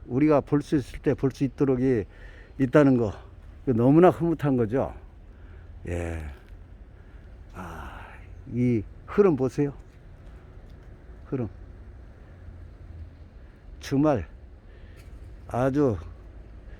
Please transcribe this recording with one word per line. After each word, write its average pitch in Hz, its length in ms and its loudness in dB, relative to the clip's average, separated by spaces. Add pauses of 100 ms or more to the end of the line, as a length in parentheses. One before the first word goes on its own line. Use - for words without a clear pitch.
우리가 143 340 4
볼 147 220 2
수 - 120 0
있을 - 240 -2
때 143 140 2
볼 127 180 0
수 - 120 -4
있도록 131 380 2
이, 127 220 4 (540)
있다는 135 400 6
거, 107 160 2 (520)
그 135 60 2
너무나 139 380 8
흐뭇한 147 480 2
거죠. 113 380 0 (920)
예. 85 360 -4 (1300)
아, 85 540 -12 (400)
이 120 340 2 (240)
흐름 190 300 4
보세요. 135 380 0 (1500)
흐름. 123 220 -4 (2250)
정말 139 460 2 (1200)
아주 131 500 2 (840)